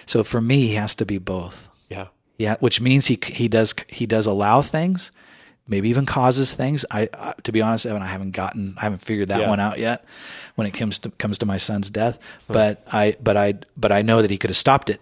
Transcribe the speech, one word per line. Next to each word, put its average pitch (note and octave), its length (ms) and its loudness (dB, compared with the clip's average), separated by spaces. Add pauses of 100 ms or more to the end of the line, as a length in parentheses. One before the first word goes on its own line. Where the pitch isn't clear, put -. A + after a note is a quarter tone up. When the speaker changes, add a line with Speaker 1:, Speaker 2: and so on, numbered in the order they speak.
Speaker 1:
So A2+ 180 0
for B2 160 -2
me, B2 280 4
he G#2+ 80 -2
has G#2+ 200 -2
to G#2+ 100 -4
be G2+ 120 -4
both. F2+ 500 -8 (220)
Speaker 2:
Yeah. F#2+ 180 -12 (300)
Speaker 1:
Yeah, G#2+ 240 0
which A#2+ 180 2
means C3 280 4
he, A#2 140 0
he - 280 -4
does, A2 260 2 (140)
he - 160 -8
does A2 200 0
allow G#2 360 4
things, F3 500 -4 (560)
maybe G#2 220 0
even C3+ 160 2
causes B2+ 480 2
things. C#3 360 -2
I, G#2+ 240 -2
I, - 200 -12 (100)
to - 80 -6
be A2 100 2
honest, A2+ 240 0
Evan, G#2+ 160 -4
I F#2 60 -8
haven't F#2+ 240 -6
gotten, F#2+ 460 -6
I - 60 -6
haven't G#2 160 -2
figured G2+ 280 -2
that G2 140 0
Speaker 2:
Yeah. G#2+ 80 2
Speaker 1:
one G2+ 100 2
out G2+ 200 -2
yet - 260 -4 (500)
when A2 100 0
it G2 60 -4
comes G#2+ 280 -2
to, A2+ 120 -8
comes G2+ 280 -4
to A2 60 -2
my G2 120 0
son's G2+ 320 -2
death. A2 280 -2 (300)
Speaker 2:
Hmm. A#2 60 -2
Speaker 1:
But G#2+ 360 2
I, G#2+ 320 2
but G#2+ 140 2
I, G2+ 200 4 (200)
but G2+ 160 2
I G2+ 100 4
know A2+ 200 6
that G2+ 100 2
he G2 60 0
could - 120 -2
have F#2+ 60 -2
stopped - 340 4
it. G2+ 120 -6